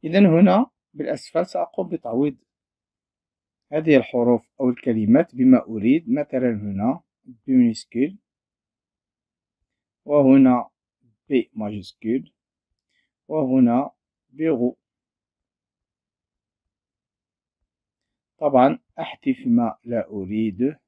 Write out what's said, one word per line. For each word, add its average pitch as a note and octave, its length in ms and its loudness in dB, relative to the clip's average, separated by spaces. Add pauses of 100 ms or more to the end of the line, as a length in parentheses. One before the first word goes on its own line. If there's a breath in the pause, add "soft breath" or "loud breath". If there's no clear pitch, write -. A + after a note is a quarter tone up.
إذن F#3 220 4
هنا F#3 440 4 (240)
بالأسفل D3+ 520 -6
سأقوم F3+ 420 -8
بتعويض C3+ 480 -6 (1400)
هذه D#3 240 2
الحروف A#2+ 460 0 (180)
أو C3 80 -2
الكلمات A#2+ 640 0
بما B2+ 320 4
أريد، A2+ 440 -2
مثلا B2+ 400 -4
هنا G#2 520 -6 (220)
بمينيسكيل، B2+ 920 -2 (1900)
وهنا C3+ 680 4 (580)
بي B2+ 260 -2
ماجيسكيل، G#2+ 800 -8 (920)
وهنا C3 640 0 (400)
بيغو. C3+ 460 -4 (3500)
طبعا C#3 400 2 (200)
أحذف - 480 -8
ما A#2 380 -2
لا A#2 260 -8
أريده. G#2+ 760 -6